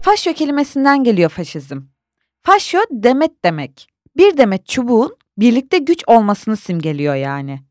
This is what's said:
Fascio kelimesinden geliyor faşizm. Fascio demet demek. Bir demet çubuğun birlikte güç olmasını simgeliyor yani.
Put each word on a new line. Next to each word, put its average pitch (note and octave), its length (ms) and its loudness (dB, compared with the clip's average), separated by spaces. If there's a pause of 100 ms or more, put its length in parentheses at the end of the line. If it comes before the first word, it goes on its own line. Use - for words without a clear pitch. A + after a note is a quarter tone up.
Fascio F#4+ 320 0
kelimesinden C#4+ 680 0
geliyor F#3 260 2
faşizm. C#3 520 -12 (600)
Fascio F#4+ 400 2 (100)
demet C4 540 -2
demek. D3+ 420 -4 (300)
Bir F4+ 200 4
demet G3 300 2
çubuğun B3 500 0 (200)
birlikte A#3+ 400 2
güç E4 300 -2
olmasını G#3+ 500 2
simgeliyor D3+ 580 -4
yani. C#3 440 -8 (120)